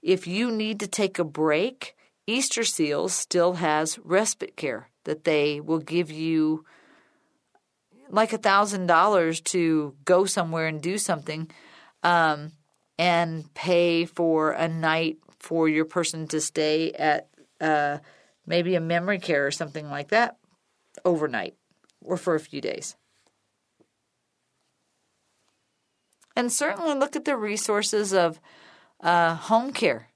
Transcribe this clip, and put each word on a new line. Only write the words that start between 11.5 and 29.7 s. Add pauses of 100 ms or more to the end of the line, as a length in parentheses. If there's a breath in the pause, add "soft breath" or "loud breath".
um, (480)
and
pay
for
a
night (200)
for
your
person
to
stay
at, (320)
uh, (460 soft breath)
maybe
a
memory
care
or
something
like
that (680)
overnight (460)
or
for
a
few
days. (3500)
And
certainly
look
at
the
resources
of, (600 loud breath)
uh,
home